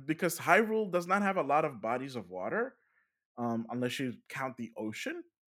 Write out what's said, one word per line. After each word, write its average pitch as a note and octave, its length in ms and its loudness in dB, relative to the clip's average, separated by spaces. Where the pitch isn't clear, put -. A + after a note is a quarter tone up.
because D#3+ 360 0
Hyrule G#3+ 500 4
does F3 160 0
not G3+ 160 4
have F#3+ 140 2
a E3+ 60 2
lot C#3+ 220 4
of B2+ 160 -4
bodies B2+ 340 -2
of F#2+ 140 -8
water, A#2+ 480 -4
um, A#2 320 -2
unless B2 280 -2
you B2+ 140 -4
count C3 280 -6
the A#2 200 -10
ocean. A2+ 460 -6